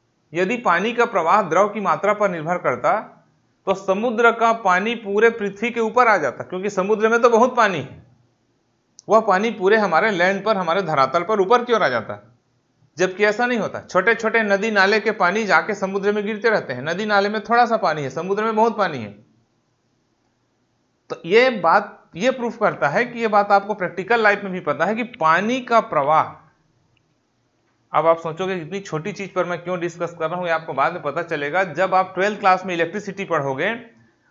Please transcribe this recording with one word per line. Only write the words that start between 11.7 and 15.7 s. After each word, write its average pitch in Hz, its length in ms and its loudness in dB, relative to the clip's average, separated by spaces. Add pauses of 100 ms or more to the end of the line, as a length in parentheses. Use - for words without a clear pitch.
ओर 214 100 4
आ 156 60 4
जाता। 107 440 -6 (640)
जबकि 185 260 0
ऐसा 214 220 2
नहीं 247 120 -2
होता, 147 220 -6
छोटे 185 340 2
छोटे 226 280 0
नदी 202 280 0
नाले 208 300 2
के 214 100 -2
पानी 202 340 0
जाके 165 300 2